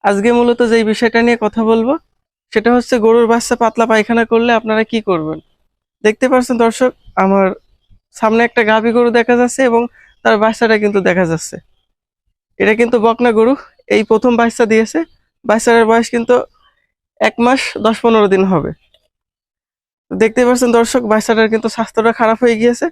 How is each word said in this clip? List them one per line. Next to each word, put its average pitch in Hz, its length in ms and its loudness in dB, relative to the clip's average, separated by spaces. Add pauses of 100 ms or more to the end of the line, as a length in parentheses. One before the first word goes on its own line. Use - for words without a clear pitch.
আজকে 202 300 0
মূলত 240 300 0
যেই 226 220 2
বিষয়টা 233 380 0
নিয়ে 233 180 2
কথা 220 240 -4
বলবো, 226 340 0 (540)
সেটা 226 220 0
হচ্ছে 247 240 0
গরুর 226 280 2
বাচ্চা 233 300 -2
পাতলা 226 300 0
পায়খানা 226 380 0
করলে 233 280 0
আপনারা 220 320 -2
কি 226 160 -6
করবেন। 156 380 -4 (680)
দেখতে 220 240 0
পাচ্ছেন 247 300 0
দর্শক, 233 340 0 (240)
আমার 196 300 2 (640)
সামনে 226 320 0
একটা 233 200 -2
গাভী 220 280 0
গরু 240 180 2
দেখা 240 260 0
যাচ্ছে 247 260 -2
এবং 240 240 0 (360)
তার 226 160 2
বাচ্চাটা 220 400 0
কিন্তু 208 220 0
দেখা 180 260 0
যাচ্ছে। 160 300 -6 (1000)
এটা 208 160 2
কিন্তু 233 240 0
বকনা 226 340 0
গরু, 226 220 2 (320)
এই 214 160 0
প্রথম 226 340 0
বাচ্চা 233 300 0
দিয়েছে। 220 320 0 (460)
বাচ্চাটার 226 420 2
বয়স 226 240 0
কিন্তু 240 240 0 (840)
এক 220 180 0
মাস 254 220 2 (180)
দশ 220 220 0
পনেরো 220 280 2
দিন 190 160 2
হবে। 180 260 -2 (1400)
দেখতে 220 340 0
পাচ্ছেন 247 280 0
দর্শক, 233 300 0
বাচ্চাটার 220 460 0
কিন্তু 220 200 -2
স্বাস্থ্যটা 226 440 -2
খারাপ 220 280 0
হয়ে 233 160 2
গিয়েছে। 240 360 -2